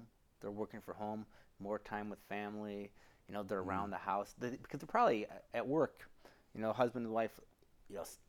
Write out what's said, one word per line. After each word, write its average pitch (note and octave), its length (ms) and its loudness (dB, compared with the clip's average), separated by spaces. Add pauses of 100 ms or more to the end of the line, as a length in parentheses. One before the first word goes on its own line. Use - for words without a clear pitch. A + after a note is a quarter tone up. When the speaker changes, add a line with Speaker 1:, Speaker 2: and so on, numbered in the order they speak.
(400)
Speaker 1:
They're G#2 100 -6
working G#2 300 -4
from - 140 -10
home, G#2+ 320 -4 (340)
more G2+ 180 -2
time G#2 320 -4
with G2 80 -8 (100)
family. G#2 600 -4 (380)
You G2 60 -10
know, G#2 80 -2
they're G2 200 0
Speaker 2:
Mm. F#2 40 -2
Speaker 1:
around G2 240 2
the F#2 60 -2
house G2+ 420 0
they, A#2+ 120 0
because C#3 300 -6
they're E3 60 -10
probably F3 380 6
a-, - 320 -8
at A#2 100 2
work. C#3+ 420 2 (460)
You G2+ 60 -8
know, A2 120 2
husband A#2+ 340 4
and A2 80 -2
wife, A2+ 260 0 (480)
you - 80 -10
know, E2+ 60 -4
s-, - 160 -10 (100)